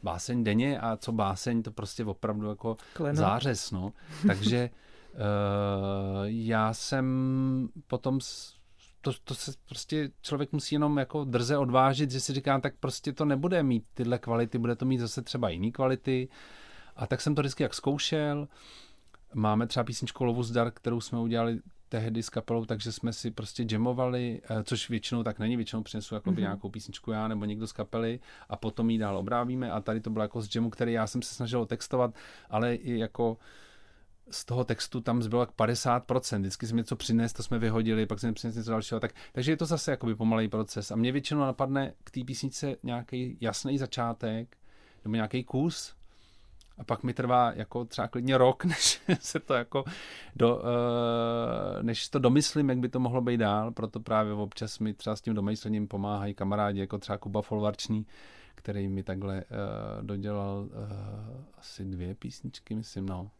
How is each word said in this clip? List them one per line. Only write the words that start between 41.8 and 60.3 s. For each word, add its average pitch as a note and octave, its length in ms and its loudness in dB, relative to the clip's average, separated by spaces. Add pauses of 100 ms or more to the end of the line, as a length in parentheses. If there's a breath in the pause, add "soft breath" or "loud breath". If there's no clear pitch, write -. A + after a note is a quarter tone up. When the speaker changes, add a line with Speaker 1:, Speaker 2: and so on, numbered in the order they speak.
Speaker 1:
k - 80 -18
té C3 120 -4
písničce C3 600 -4
nějaký B2 580 -4
jasný C3 360 0
začátek A#2 800 -2 (460 soft breath)
nebo G#2+ 120 -2
nějaký A2+ 280 0
kus, - 520 -2 (840 soft breath)
a B2+ 60 -14
pak A2+ 200 -2
mi B2 100 0
trvá B2 420 4
jako A#2 300 -4
třeba A2+ 220 -2
klidně B2+ 300 2
rok, C3 280 8
<laughs> - 0 -
než - 360 2 (180)
se - 200 -4
to - 140 -2
jako B2+ 300 0 (520 loud breath)
do-, A#2+ 260 6 (1160)
eh, - 40 -2
než A#2 260 -2
to C#3+ 100 2
domyslím, C#3 500 6
jak B2+ 80 4
by B2 120 0
to B2+ 100 0
mohlo B2 220 2
být A#2+ 160 2
dál. G#2+ 340 2
Proto A2+ 280 -6
právě G#2+ 340 2
občas G#2 460 -6
mi G#2+ 140 0
třeba G#2+ 220 -4
s - 60 -12
tím A2+ 120 0
domyslením G#2+ 540 0
pomáhají G2+ 460 -2
kamarádi, G2+ 460 0
jako G2 180 -2
třeba G2+ 200 -4
Kuba G#2 240 -4
Folvarčný, G#2+ 640 -2 (500 loud breath)
který G2 320 -4
mi F#2+ 160 -2
takhle, F#2+ 400 -4
eh, - 20 -12 (560)
dodělal, G2+ 720 -4